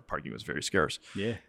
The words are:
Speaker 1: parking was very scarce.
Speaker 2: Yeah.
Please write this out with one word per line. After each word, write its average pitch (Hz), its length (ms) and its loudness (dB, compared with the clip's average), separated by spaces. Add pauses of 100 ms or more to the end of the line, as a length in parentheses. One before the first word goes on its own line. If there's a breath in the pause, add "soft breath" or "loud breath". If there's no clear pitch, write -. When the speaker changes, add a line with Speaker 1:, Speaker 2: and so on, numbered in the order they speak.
Speaker 1:
parking 71 240 -4
was - 100 -10
very 71 220 -4
scarce. 78 340 4 (160 loud breath)
Speaker 2:
Yeah. 107 200 0 (140)